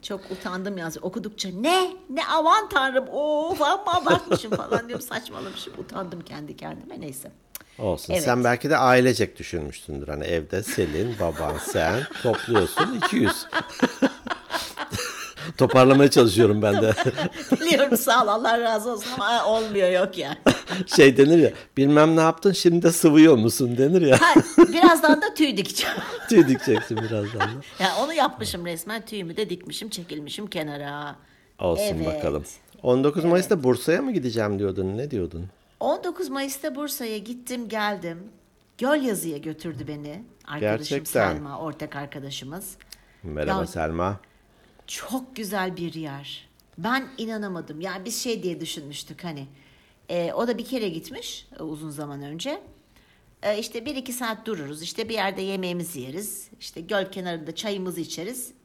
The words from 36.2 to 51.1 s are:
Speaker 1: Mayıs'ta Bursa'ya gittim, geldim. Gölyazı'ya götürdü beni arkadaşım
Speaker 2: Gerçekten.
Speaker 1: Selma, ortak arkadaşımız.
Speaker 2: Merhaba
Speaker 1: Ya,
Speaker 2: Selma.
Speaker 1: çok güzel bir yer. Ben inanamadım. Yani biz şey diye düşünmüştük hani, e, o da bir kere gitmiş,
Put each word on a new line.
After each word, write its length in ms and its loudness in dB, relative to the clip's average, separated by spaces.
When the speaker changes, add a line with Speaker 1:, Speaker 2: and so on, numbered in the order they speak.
Speaker 1:
Mayıs'ta 460 -8
Bursa'ya 420 -8
gittim, 520 -10
geldim. 500 -6
Gölyazı'ya 600 -2
götürdü 500 -10
beni 360 -12
arkadaşım 300 -4
Speaker 2:
Gerçekten. 560 -2
Speaker 1:
Selma, 260 -10
ortak 360 -10
arkadaşımız. 800 -12
Speaker 2:
Merhaba 360 -4
Speaker 1:
Ya, 80 -4
Speaker 2:
Selma. 520 -4
Speaker 1:
çok 480 -10
güzel 420 -6
bir 160 -8
yer. 540 -12
Ben 260 -2
inanamadım. 640 -8
Yani 240 -8
biz 180 -8
şey 200 -4
diye 180 -6
düşünmüştük 600 -12
hani, 240 -10
e, 240 -2
o 140 -2
da 100 -2
bir 80 -8
kere 240 -4
gitmiş, 580 -12